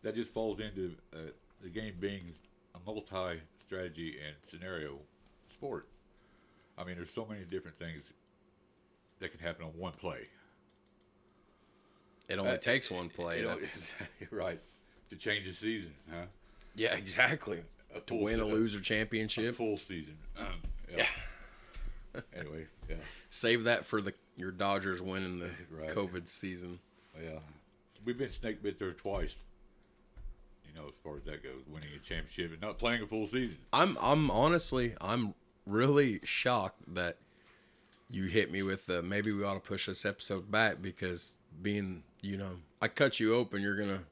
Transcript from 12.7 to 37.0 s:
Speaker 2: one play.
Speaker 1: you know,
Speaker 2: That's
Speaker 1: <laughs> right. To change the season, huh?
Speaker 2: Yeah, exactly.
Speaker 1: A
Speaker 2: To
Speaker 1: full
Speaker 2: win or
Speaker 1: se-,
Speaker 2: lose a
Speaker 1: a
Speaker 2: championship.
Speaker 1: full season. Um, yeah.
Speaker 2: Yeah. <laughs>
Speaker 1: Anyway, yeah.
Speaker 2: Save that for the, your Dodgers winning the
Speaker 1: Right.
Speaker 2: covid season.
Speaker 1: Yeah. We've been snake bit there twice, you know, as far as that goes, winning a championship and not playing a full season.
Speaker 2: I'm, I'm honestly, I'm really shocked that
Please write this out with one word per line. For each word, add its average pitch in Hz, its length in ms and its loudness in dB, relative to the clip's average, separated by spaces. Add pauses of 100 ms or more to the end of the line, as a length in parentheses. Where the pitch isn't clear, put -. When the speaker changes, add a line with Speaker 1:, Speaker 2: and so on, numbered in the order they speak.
Speaker 2:
one 87 180 -4
play. 85 300 -2
Speaker 1:
you - 60 0
know, - 100 0
Speaker 2:
That's 85 360 -4 (200)
Speaker 1:
<laughs> - 200 -14
right. 90 300 -2 (500)
To 98 60 -14
change 104 300 0
the 92 60 -6
season, 104 400 -2 (180)
huh? 85 160 -8 (480)
Speaker 2:
Yeah, 110 200 2
exactly. 98 680 2 (320)
Speaker 1:
A 90 60 -8
Speaker 2:
To - 140 -16
Speaker 1:
full 110 80 2
Speaker 2:
win 113 180 4
or 110 40 2
Speaker 1:
se-, 107 80 2
Speaker 2:
lose 110 220 4
a 101 40 -2
Speaker 1:
a - 20 -4
Speaker 2:
championship. 110 760 0
Speaker 1:
full 110 200 2
season. 78 400 -8 (220)
Um, 107 80 -4 (440)
yeah. 180 80 -4
Speaker 2:
Yeah. 113 140 6
<laughs> - 20 -4 (1200)
Speaker 1:
Anyway, 80 300 -8 (220)
yeah. 82 80 -2 (340)
Speaker 2:
Save 117 340 4
that 113 220 4
for 107 160 0
the, 98 100 -2 (240)
your 92 140 -4
Dodgers 95 500 2
winning 92 380 -2
the 87 120 -4 (200)
Speaker 1:
Right. 78 200 -6
Speaker 2:
covid 90 360 -2
season. 90 540 -6 (420)
Speaker 1:
Yeah. 80 160 -8 (680)
We've 120 140 -2
been 127 140 -4
snake 107 320 -4
bit 98 160 -2
there 98 120 0
twice, 95 440 -2 (1300)
you 76 80 -20
know, 76 140 -12
as 69 60 -16 (100)
far 76 140 -8
as 71 60 -12
that 76 200 -6
goes, 65 240 -10
winning 76 260 -10
a 73 60 -14
championship 82 520 -4
and 80 80 -10
not 104 200 -4
playing 117 220 4
a 101 40 -4
full 110 220 0
season. 117 300 0 (140)
Speaker 2:
I'm, 247 280 8
I'm 147 280 8
honestly, 127 720 6
I'm 107 340 2 (320)
really 123 580 8
shocked 110 580 2 (140)
that 87 220 0 (920)